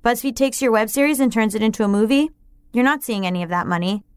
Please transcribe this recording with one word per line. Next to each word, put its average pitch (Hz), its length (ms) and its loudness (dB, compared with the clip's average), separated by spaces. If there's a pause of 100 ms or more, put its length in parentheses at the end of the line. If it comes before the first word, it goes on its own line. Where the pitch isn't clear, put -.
BuzzFeed 240 320 -2
takes 269 260 0
your 254 80 2
web 220 180 2
series 277 320 0
and 254 120 2
turns 220 220 0
it 214 80 -2
into 220 220 0
a 202 40 0
movie? 226 420 2 (420)
You're 240 120 2
not 285 180 0
seeing 196 240 -4
any 180 160 -2
of 165 80 -8
that 175 160 -2
money. 180 380 -2 (120)